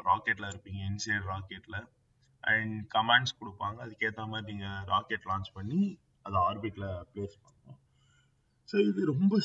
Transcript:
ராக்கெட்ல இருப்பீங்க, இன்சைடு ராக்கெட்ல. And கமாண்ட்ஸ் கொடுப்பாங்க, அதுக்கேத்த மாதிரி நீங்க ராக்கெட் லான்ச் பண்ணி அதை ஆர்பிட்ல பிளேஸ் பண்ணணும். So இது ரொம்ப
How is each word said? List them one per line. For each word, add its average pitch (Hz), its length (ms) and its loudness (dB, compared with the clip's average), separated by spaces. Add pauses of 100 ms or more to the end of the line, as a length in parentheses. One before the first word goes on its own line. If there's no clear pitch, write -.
ராக்கெட்ல 104 460 2
இருப்பீங்க, 98 380 -8
இன்சைடு 101 400 -2
ராக்கெட்ல. 95 500 -8 (640)
And 110 280 2 (200)
கமாண்ட்ஸ் 120 460 4
கொடுப்பாங்க, 101 460 -6
அதுக்கேத்த 110 440 -4
மாதிரி 107 240 -6
நீங்க 98 180 -6 (160)
ராக்கெட் 101 440 -2
லான்ச் 95 240 -2
பண்ணி 113 280 0 (440)
அதை 98 160 0
ஆர்பிட்ல 101 440 -2 (220)
பிளேஸ் 101 300 -8
பண்ணணும். - 420 -20 (920)
So 214 100 -2
இது 196 260 4
ரொம்ப 185 400 4